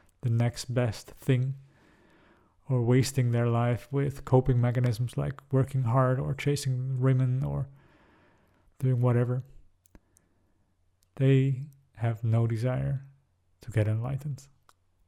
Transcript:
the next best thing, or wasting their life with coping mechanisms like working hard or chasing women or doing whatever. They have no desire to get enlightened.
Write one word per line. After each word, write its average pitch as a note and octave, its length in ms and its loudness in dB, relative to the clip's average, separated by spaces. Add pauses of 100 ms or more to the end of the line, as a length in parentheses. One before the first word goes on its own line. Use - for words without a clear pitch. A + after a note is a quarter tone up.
(220)
the B2 80 -2
next A#2 440 -2
best B2 360 -2 (100)
thing, C3 360 0 (1120)
or B2+ 120 0
wasting B2 520 2
their A#2+ 160 2
life A#2 420 0
with C#3 320 -4
coping B2+ 380 2
mechanisms B2 560 -2
like C#3+ 240 -6 (100)
working C3 320 0
hard B2+ 340 2
or C#3+ 160 -4
chasing C3 680 -4
women C3 420 2
or C#3+ 240 -4 (1120)
doing B2+ 220 0
whatever. B2 420 0 (1700)
They C3+ 460 2 (320)
have A2+ 280 -4
no A2+ 240 2
desire B2+ 560 -2 (560)
to - 120 -16
get G#2+ 180 2
enlightened. C3 580 -6 (600)